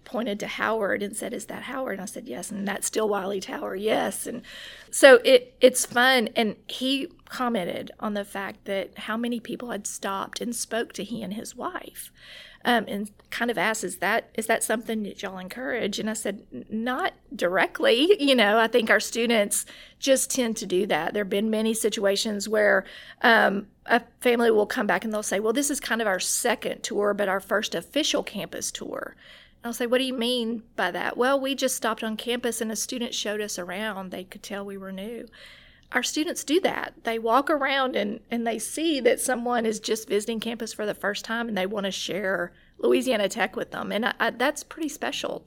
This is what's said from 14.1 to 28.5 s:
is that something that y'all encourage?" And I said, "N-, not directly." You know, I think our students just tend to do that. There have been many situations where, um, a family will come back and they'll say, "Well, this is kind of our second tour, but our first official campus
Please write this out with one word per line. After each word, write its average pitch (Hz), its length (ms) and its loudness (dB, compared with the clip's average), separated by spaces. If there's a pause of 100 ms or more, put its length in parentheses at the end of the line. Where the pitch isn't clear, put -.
is 220 100 -2
that - 180 2
something 226 400 -2
that - 200 -10
y'all 190 160 -8
encourage?" 220 580 -4
And 220 100 -2
I 220 60 -2
said, 214 400 -4
"N-, 247 160 -10
not 254 440 -2 (220)
directly." 240 880 4
You 277 120 6
know, 214 240 6
I 226 80 6
think 226 240 4
our 214 80 6
students 226 640 2 (320)
just 262 320 4
tend 233 280 0
to 196 100 -6
do 185 180 2
that. 160 300 0
There 208 80 0
have 190 80 -8
been 208 180 2
many 220 240 2
situations 202 760 0
where, 208 380 6 (380)
um, 170 440 6 (180)
a 233 160 6 (200)
family 233 280 4
will 214 160 6
come 208 220 -2
back 190 160 2
and 220 100 -4
they'll 214 100 -2
say, 202 180 0
"Well, 220 120 2
this 285 160 2
is 277 120 -2
kind 233 200 0
of 220 60 0
our 185 120 2
second - 640 0
tour, 208 300 2
but 202 140 0
our 190 140 0
first 214 340 0
official 277 480 0
campus - 480 -6